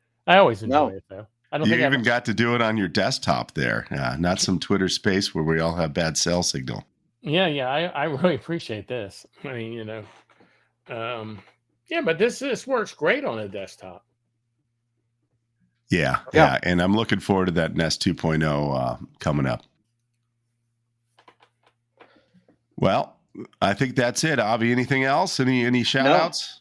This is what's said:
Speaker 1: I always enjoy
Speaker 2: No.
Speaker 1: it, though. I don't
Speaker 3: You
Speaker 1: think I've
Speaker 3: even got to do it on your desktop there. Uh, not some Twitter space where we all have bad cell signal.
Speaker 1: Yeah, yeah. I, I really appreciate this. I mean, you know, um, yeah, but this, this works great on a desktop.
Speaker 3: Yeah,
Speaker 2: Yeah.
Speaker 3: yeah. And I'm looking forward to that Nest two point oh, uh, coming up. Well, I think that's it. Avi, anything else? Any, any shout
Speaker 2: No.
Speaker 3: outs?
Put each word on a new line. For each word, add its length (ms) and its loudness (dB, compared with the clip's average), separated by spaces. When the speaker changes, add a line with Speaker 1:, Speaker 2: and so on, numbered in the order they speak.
Speaker 1:
I 120 8
always 240 6
enjoy 260 4
Speaker 2:
No. 80 -8
Speaker 1:
it, 140 -16
though. 160 -16
I 60 -2
don't 80 0
Speaker 3:
You 80 4
Speaker 1:
think 100 2
I've 80 2
Speaker 3:
even 120 2
got 200 2
to 80 0
do 220 2
it 80 2
on 160 2
your 100 0
desktop 640 0
there. 380 -2
Uh, 280 -4
not 220 2
some 180 0
Twitter 300 0
space 460 0
where 100 -2
we 160 2
all 140 0
have 180 -2
bad 240 0
cell 260 0
signal. 420 -6
Speaker 1:
Yeah, 280 0
yeah. 200 -4
I, 180 -2
I 180 -6
really 320 0
appreciate 520 -8
this. 380 -10
I 80 -10
mean, 220 -8
you 100 -10
know, 200 -12
um, 540 -8
yeah, 120 -2
but 180 0
this, 200 0
this 280 -4
works 280 -4
great 320 0
on 140 -4
a 80 -8
desktop. 580 -14
Speaker 3:
Yeah, 300 2
Speaker 2:
Yeah. 220 6
Speaker 3:
yeah. 80 0
And 180 2
I'm 160 2
looking 240 0
forward 260 2
to 60 0
that 240 0
Nest 240 0
two 140 0
point 280 0
oh, 300 0
uh, 240 -4
coming 240 0
up. 200 -4
Well, 400 0
I 140 2
think 220 -4
that's 280 0
it. 140 0
Avi, 340 2
anything 320 0
else? 360 0
Any, 240 2
any 180 2
shout 220 2
Speaker 2:
No. 100 6
Speaker 3:
outs? 460 -2